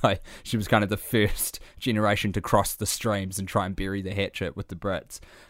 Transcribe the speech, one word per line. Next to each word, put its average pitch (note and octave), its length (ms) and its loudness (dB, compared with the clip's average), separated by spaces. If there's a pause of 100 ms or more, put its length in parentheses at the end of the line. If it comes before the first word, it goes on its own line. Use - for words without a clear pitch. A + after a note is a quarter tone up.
So G2 140 4 (260)
she - 160 -2
was G#2 100 -2
kind G#2+ 160 6
of F#2+ 60 0
the G2+ 80 0
first - 600 0 (180)
generation G#2+ 540 2
to G2 100 -2
cross - 320 2
the - 100 -6
streams G2 540 -2
and F#2+ 100 -6
try G2+ 160 2
and F#2 100 -4
bury F#2+ 280 -2
the F#2 120 -6
hatchet F#2+ 400 -2
with - 140 -8
the F2+ 80 -10
Brits. F#2 420 -4 (320)